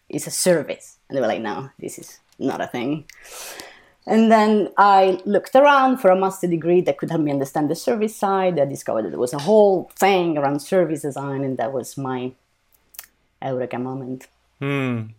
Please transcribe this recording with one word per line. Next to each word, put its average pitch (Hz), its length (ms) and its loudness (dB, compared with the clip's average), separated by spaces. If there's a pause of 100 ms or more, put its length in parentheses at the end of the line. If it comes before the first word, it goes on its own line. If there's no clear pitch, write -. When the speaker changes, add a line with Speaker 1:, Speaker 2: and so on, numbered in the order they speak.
Speaker 1:
It's - 180 -8
a 170 40 -12
service." - 680 -2 (100)
And 135 80 -8
they 135 40 -2
were 113 60 0
like, 104 140 -2
"No, 110 380 -8
this - 200 -14
is - 220 -20 (180)
not 113 220 -4
a 87 60 -6
thing." 135 380 -6 (1000)
And 220 240 4
then 214 460 4
I 190 480 6
looked 202 300 0
around 269 440 6
for 190 120 4
a 185 60 6
master 190 300 -2
degree 170 360 2
that 151 160 -2
could 151 120 -6
help 160 120 -2
me 147 80 0
understand 139 400 -2
the 165 40 -2
service 220 420 -2
side. 190 420 0
I 139 80 2
discovered 113 380 -4
that 85 60 -6
there 71 80 -10
was 120 140 -2
a 143 60 -4 (100)
whole 202 500 4
thing 180 380 2
around 143 240 -2
service 160 420 0
design, 139 400 -6
and 131 140 -4
that 120 160 -4
was 120 240 -8
my 127 360 -6 (1080)
eureka 127 360 -6
moment. 131 500 -10 (300)
Speaker 2:
Hmm. 127 600 -6